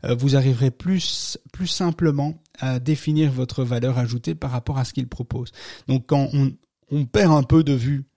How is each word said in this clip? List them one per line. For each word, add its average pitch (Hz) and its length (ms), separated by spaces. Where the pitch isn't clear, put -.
Euh, 123 140
vous 135 180
arriverez 131 380
plus, - 640
plus 185 160
simplement 160 760
à 131 220
définir 151 500
votre 127 320
valeur 123 340
ajoutée 123 380
par 147 160
rapport 127 280
à 127 60
ce - 80
qu'ils 131 140
proposent. 123 460
Donc, 131 220
quand 139 240
on, 139 200
on 143 140
perd 185 280
un 147 120
peu 160 180
de 143 120
vue 135 320